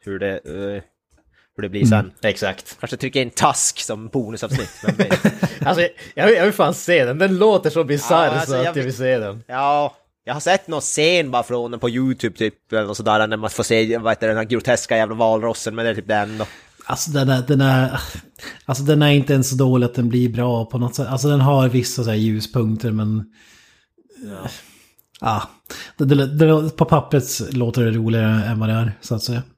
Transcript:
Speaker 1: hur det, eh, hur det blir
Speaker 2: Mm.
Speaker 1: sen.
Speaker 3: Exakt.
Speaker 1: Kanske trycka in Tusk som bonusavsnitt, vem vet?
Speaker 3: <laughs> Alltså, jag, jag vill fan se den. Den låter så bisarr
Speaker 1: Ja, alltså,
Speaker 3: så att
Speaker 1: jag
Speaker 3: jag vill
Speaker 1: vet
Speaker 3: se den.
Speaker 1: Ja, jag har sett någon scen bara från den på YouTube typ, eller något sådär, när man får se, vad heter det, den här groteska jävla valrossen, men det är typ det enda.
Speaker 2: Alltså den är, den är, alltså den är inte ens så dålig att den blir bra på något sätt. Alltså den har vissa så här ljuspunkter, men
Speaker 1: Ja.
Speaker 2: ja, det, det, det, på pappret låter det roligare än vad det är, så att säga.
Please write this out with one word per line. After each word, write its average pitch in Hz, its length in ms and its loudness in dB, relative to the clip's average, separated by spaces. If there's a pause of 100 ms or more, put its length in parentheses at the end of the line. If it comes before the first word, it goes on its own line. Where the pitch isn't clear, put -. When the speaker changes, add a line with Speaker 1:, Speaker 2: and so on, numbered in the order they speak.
Speaker 1:
hur 98 180 -10
det, 98 140 -2
eh, 98 500 -10 (720)
hur 104 60 -8
det 104 60 -6
blir 104 180 -2
Speaker 2:
Mm. 113 40 6
Speaker 1:
sen. 101 220 2 (180)
Speaker 3:
Exakt. 98 500 -6
Speaker 1:
Kanske 123 160 -10
trycka 135 260 -2
in 120 80 -4
Tusk - 500 0
som 110 280 -8
bonusavsnitt, 113 640 -4 (160)
vem - 100 -2
vet? 185 300 0
Speaker 3:
<laughs> - 60 2 (320)
Alltså, 170 240 2 (260)
jag, 208 200 4
jag 175 100 2
vill 208 80 2
fan 147 220 2
se 160 300 2
den. 131 140 -2
Den 190 200 2
låter 190 320 4
så 160 140 0
bisarr 147 420 2
Speaker 1:
Ja, 139 60 2
alltså, 160 180 -2
Speaker 3:
så - 60 0
att - 80 0
Speaker 1:
jag - 20 0
Speaker 3:
jag 131 80 -4
vill 135 120 -2
Speaker 1:
vet 127 100 -6
Speaker 3:
se 127 220 0
den. 107 280 -8
Speaker 1:
Ja, 143 500 0 (280)
jag 123 100 -6
har 151 60 -8
sett 185 280 0
någon 156 120 -4
scen 160 500 0
bara 123 120 0
från 120 280 -4
den 120 100 -10
på 123 100 0
YouTube 127 460 -2
typ, - 360 -4
eller 110 140 0
något 101 100 -6
sådär, 107 300 2
när 107 100 -2
man 107 140 -4
får - 120 -4
se, 113 360 2
vad 113 140 0
heter 113 140 -2
det, 110 60 2
den 107 60 0
här 110 120 -4
groteska 120 460 0
jävla 110 180 0
valrossen, 113 600 0
men 113 100 -4
det 117 60 0
är 104 40 -2
typ 98 140 -10
det 107 60 0
enda. 107 320 -2 (400)
Speaker 2:
Alltså - 240 -6
den 139 180 0
är, 131 200 2
den 139 120 4
är, 131 400 2 (640)
alltså 131 200 -4
den 151 180 4
är 147 80 6
inte 143 220 4
ens 131 180 2
så 131 60 -4
dålig 127 280 4
att 120 100 -2
den 120 140 0
blir 123 200 2
bra 117 360 -2
på 120 140 -6
något 123 160 -2
sätt. 135 140 -4
Alltså 131 200 -2
den 143 120 4
har 131 280 4
vissa 120 360 0
så 113 60 0
här 107 60 0
ljuspunkter, 110 760 0
men 107 340 -2 (1040)
Speaker 1:
Ja. 190 180 -12 (720)
Speaker 2:
ja, 107 220 -2 (540)
det, 151 80 0
det, 139 220 4
det, 156 500 4
på 165 80 4
pappret 139 720 0
låter 120 300 0
det 113 60 2
roligare 110 540 2
än 110 160 -2
vad 110 80 0
det 110 60 0
är, 113 260 -2
så - 140 -6
att 107 80 -6
säga. 120 200 -4 (160)